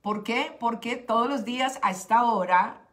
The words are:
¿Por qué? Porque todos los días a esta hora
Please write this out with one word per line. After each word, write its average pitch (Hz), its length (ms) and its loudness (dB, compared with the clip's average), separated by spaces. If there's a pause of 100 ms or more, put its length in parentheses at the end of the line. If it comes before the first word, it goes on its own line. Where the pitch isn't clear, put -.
¿Por 208 220 -4
qué? 247 360 -2
Porque 233 380 -2
todos 233 320 0
los 247 160 -4
días 262 360 -2
a 196 100 2
esta 233 340 2
hora 185 560 2 (120)